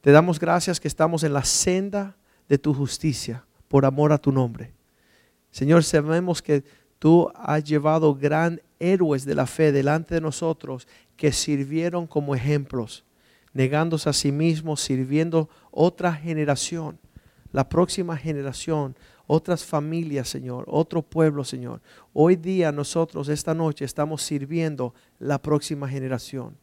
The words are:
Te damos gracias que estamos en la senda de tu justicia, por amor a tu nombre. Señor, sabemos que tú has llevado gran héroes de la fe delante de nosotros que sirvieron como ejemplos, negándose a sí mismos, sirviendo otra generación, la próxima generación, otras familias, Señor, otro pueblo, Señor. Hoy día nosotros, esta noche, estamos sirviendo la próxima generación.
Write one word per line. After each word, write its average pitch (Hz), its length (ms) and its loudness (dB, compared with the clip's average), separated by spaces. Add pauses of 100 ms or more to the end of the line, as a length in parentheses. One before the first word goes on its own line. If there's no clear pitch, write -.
Te 139 120 6
damos 160 280 6
gracias 170 400 0
que - 80 -4
estamos 160 360 0
en 147 100 0
la 139 100 0
senda 196 720 -2 (320)
de 143 80 4
tu 147 160 0
justicia, 131 720 -4 (220)
por 139 160 6
amor 147 280 4
a 147 60 4
tu 139 140 0
nombre. 120 400 -2 (800)
Señor, 156 340 4
sabemos 160 560 0
que 143 240 0 (340)
tú 165 360 6
has 151 300 -4
llevado 151 500 2
gran 156 480 -2 (160)
héroes 165 480 0
de 143 80 -2
la 139 120 0
fe 151 260 2
delante 147 420 0
de 165 80 2
nosotros 151 680 -6 (280)
que 147 160 2
sirvieron 160 760 -2
como 143 280 -2
ejemplos, 135 680 -4 (480)
negándose 151 560 0
a 143 60 0
sí 143 180 0
mismos, 156 480 -2
sirviendo 151 720 0 (200)
otra 175 440 0
generación, 156 840 -4 (540)
la 131 160 0
próxima 170 480 -2
generación, 143 800 -6 (300)
otras 160 380 0
familias, 151 640 -4
Señor, 127 380 -8
otro 160 360 0
pueblo, 151 420 0
Señor. 123 380 -10 (320)
Hoy 175 220 6
día 170 360 0
nosotros, 147 560 -4
esta 151 240 -4
noche, 160 320 -2
estamos 151 380 -4
sirviendo 143 720 -4 (240)
la 139 240 -2
próxima 147 460 -4
generación. 131 760 -8